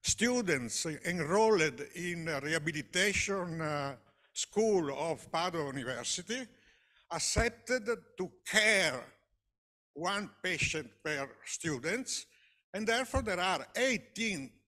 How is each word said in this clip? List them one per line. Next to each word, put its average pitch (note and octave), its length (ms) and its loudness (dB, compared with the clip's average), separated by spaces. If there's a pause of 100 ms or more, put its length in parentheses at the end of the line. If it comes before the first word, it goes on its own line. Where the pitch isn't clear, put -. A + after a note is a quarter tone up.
students F#3 800 0
enrolled E3 960 2 (140)
in E3+ 320 -4
a C#3+ 140 -2
rehabilitation, E3 1200 -2
uh, C#3+ 340 -2 (380)
school F#3+ 640 2
of D3+ 340 -4
Padua E3+ 360 0
University C3+ 760 -4 (640)
accepted A3+ 760 0 (320)
to F#3 140 -6 (140)
care F#3+ 560 4 (920)
one F#3+ 360 -2 (120)
patient E3 480 -2 (120)
per C#3 280 -4 (160)
student, E3 800 -4 (480)
and G#3 120 -4
therefore B3 360 2
there F#3+ 180 -2
are F3+ 260 2 (120)
eighteen G#3+ 720 -2 (160)